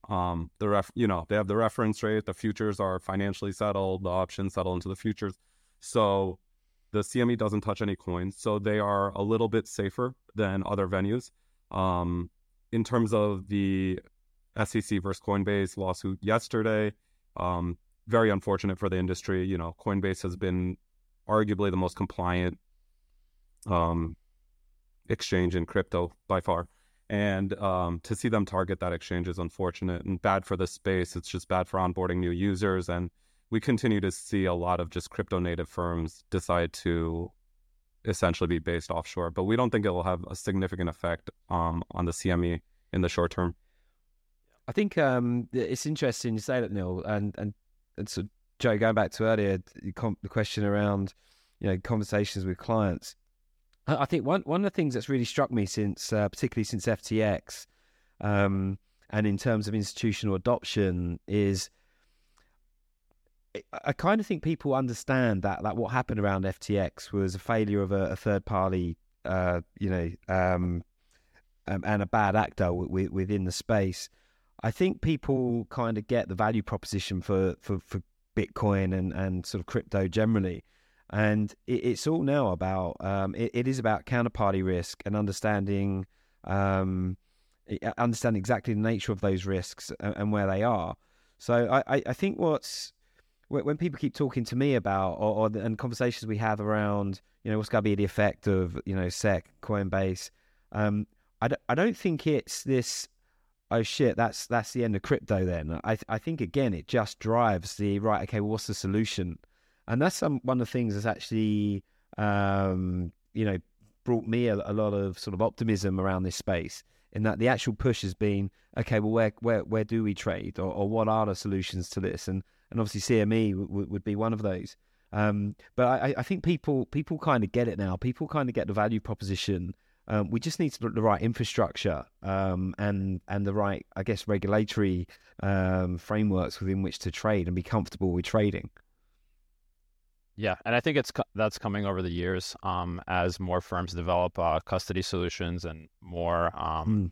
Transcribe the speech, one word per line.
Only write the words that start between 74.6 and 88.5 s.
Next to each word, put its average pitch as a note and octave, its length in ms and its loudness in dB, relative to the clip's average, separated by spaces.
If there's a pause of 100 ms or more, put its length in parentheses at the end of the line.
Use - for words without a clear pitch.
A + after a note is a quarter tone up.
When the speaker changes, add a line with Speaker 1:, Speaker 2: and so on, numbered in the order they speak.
Speaker 2:
I A2+ 80 0
think - 300 0
people B2+ 680 0
kind A2+ 280 -2
of G#2+ 100 -6
get A#2+ 200 2
the F#2+ 60 -4
value G#2+ 300 2
proposition G2 580 -4
for, F#2+ 380 2
for, G2 260 -2
for F#2+ 160 -6 (340)
Bitcoin G2 640 2
and, F#2 160 -2
and F#2 320 -2
sort - 140 -6
of E2+ 80 -6
crypto G2 400 0
generally. G#2 560 2 (480)
And G#2+ 420 2 (140)
it, A#2+ 180 0
it's B2 220 0
all D#3 160 2
now C#3 240 2
about, F#2 520 -2
um, G2 360 -2
it, A#2 180 -2
it A#2+ 140 0
is C3 100 0
about A2 280 0
counterparty A2 600 0
risk F2+ 400 -2
and G2+ 100 -2
understanding, G2 880 0 (400)
um, F#2+ 720 0 (520)
i-, - 280 -4
understand A#2 400 2
exactly G#2+ 360 0